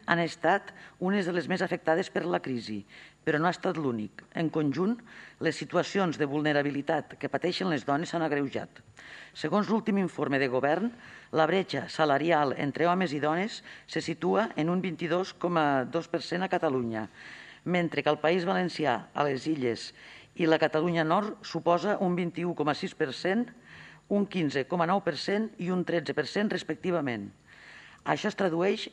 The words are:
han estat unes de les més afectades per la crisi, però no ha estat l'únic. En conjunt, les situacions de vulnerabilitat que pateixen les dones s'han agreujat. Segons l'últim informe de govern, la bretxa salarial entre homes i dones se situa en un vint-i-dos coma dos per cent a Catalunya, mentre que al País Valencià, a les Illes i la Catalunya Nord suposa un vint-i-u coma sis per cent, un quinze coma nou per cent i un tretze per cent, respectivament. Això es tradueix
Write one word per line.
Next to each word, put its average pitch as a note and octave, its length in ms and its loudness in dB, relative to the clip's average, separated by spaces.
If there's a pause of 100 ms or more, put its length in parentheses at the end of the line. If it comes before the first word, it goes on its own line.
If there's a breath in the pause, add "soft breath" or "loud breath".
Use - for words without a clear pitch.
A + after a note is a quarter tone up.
han E3+ 160 4
estat F3 520 0 (280 loud breath)
unes F#3+ 240 2
de F3 80 -2
les E3+ 160 0
més F3+ 160 0
afectades F3 480 0
per E3+ 160 -2
la F3 160 0
crisi, G#2+ 380 -6 (420 loud breath)
però D3+ 160 2
no E3+ 80 4
ha E3+ 60 2
estat - 260 -2
l'únic. A#2 400 -2 (160)
En D3+ 160 -2
conjunt, D#3+ 460 0 (420 loud breath)
les D3+ 160 0
situacions E3+ 640 0
de D3 80 0
vulnerabilitat C#3+ 920 0
que C3+ 120 -4
pateixen F3+ 400 0
les C3 160 -2
dones D3 240 0
s'han E3+ 120 0
agreujat. C#3 440 -2 (640 loud breath)
Segons E3+ 360 0
l'últim G#3+ 300 2
informe C#3 400 0
de C3+ 140 2
govern, D3+ 380 2 (420 loud breath)
la D#3 160 4
bretxa E3+ 400 0
salarial D3+ 720 4
entre C#3+ 260 0
homes F3 300 2
i C#3 40 -4
dones E3+ 420 -2 (240 loud breath)
se - 180 -4
situa F#3 460 0 (100)
en D#3 80 2
un F3+ 160 2
vint-i-dos E3 560 -2
coma D3 480 2
dos D#3+ 200 -4
per E3 140 -2
cent F3+ 220 -4
a F#3 80 -4
Catalunya, A#2+ 560 0 (560 loud breath)
mentre E3+ 380 0
que D3+ 100 4
al D3+ 80 -2
País E3+ 240 2
Valencià, D#3+ 720 0
a D3 100 2
les C#3 240 -2
Illes B2+ 440 -2 (440 loud breath)
i E3+ 100 0
la D#3+ 140 6
Catalunya D#3+ 440 2
Nord G3+ 440 0
suposa E3+ 560 2
un F3 100 2
vint-i-u F3 400 -2
coma D3 220 0
sis - 180 -6
per C#3 220 -2
cent, A3 320 0 (600 loud breath)
un G3+ 200 2
quinze C#3 400 0
coma E3 180 2
nou F#3+ 140 2
per C#3+ 160 -2
cent G#3+ 320 0 (100)
i F3 140 -2
un F3+ 160 2
tretze D#3+ 260 0
per D3+ 140 0
cent, G3+ 240 0
respectivament. D3 800 -2 (720 loud breath)
Això - 240 0
es - 80 -4
tradueix F#3+ 560 2